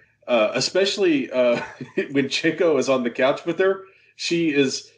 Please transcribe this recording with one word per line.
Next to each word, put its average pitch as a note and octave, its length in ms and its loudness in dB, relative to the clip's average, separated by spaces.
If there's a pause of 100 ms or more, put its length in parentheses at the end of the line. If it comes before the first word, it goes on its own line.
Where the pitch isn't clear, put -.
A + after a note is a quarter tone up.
(280)
Uh, A2+ 260 2
especially, F3 760 0
uh, B2 280 2 (260)
<laughs> - 260 -6
when C3+ 180 0
Chico D#3+ 480 0
is C3 100 0
on C3 140 2
the A#2+ 80 -2
couch C3 380 0
with E3 100 -4
her, F#3+ 280 0 (300)
she E3 380 -2
is, C3+ 440 0